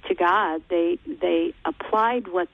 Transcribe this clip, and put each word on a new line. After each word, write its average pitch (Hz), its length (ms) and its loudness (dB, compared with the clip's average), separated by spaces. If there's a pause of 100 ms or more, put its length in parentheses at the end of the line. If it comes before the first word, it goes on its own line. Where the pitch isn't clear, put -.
to - 60 2
God, 202 540 2
they, 170 380 0
they 170 480 -2 (100)
applied 220 640 0
what 180 260 -2